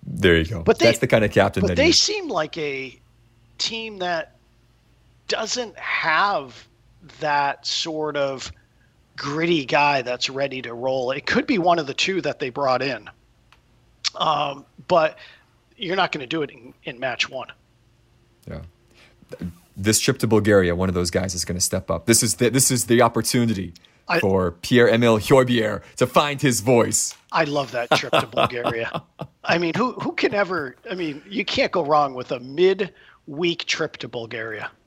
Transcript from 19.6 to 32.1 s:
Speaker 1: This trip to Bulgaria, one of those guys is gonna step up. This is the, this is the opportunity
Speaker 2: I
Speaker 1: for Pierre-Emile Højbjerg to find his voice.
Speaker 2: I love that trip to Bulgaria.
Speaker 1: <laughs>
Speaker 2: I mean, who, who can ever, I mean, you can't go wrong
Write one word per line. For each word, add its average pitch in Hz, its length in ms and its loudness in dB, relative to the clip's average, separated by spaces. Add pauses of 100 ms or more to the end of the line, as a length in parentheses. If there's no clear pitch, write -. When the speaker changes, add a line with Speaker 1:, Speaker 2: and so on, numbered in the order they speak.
Speaker 1:
This 104 240 2
trip - 180 0
to - 80 -2
Bulgaria, 101 480 4
one 92 140 0
of 90 60 -2
those 90 160 0
guys - 240 -2
is 90 100 -6
gonna 90 160 -6
step - 300 -4
up. 85 160 -4
This 113 160 4
is 117 140 -2
the, 123 120 2
this 131 220 2
is 127 160 -2
the 120 160 6
opportunity 113 720 0 (340)
Speaker 2:
I 175 120 0
Speaker 1:
for 95 320 2
Pierre-Emile 117 680 4
Højbjerg 120 640 2 (140)
to 123 100 2
find 143 360 2
his 123 180 2
voice. 107 540 2 (180)
Speaker 2:
I 165 120 2
love 143 280 -4
that 120 200 -4
trip 143 200 0
to 131 140 2
Bulgaria. 120 760 -2 (220)
Speaker 1:
<laughs> - 200 -20
Speaker 2:
I 170 140 2
mean, 170 160 0
who, 233 200 0
who 262 180 -6
can 294 220 -2
ever, 175 420 -2 (120)
I 196 60 -8
mean, 156 340 -6
you 202 160 -4
can't - 280 -2
go 175 120 0
wrong 143 300 2